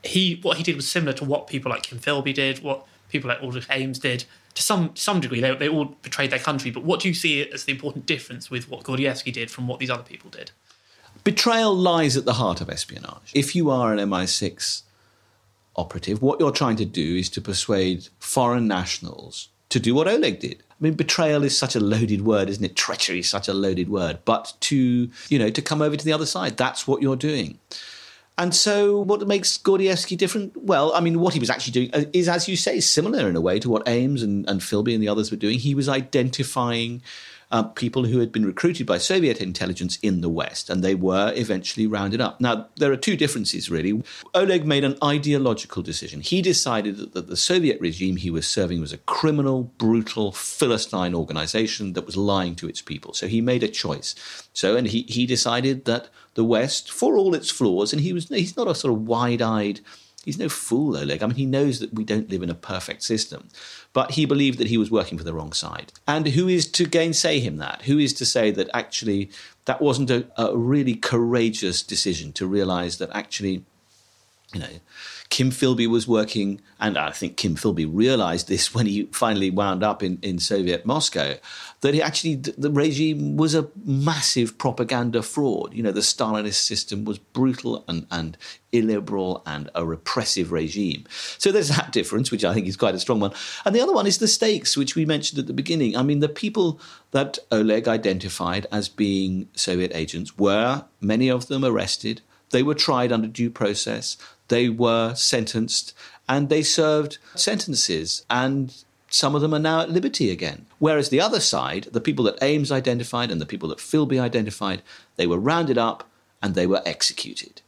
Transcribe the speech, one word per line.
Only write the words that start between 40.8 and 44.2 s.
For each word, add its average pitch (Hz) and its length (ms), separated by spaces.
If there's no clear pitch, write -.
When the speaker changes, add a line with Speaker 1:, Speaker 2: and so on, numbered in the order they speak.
Speaker 2:
they 95 140
were 95 400
eventually 107 500
rounded 104 340
up. 110 200
Now, 117 340
there 143 160
are 135 60
two 175 200
differences, 117 540
really. 90 320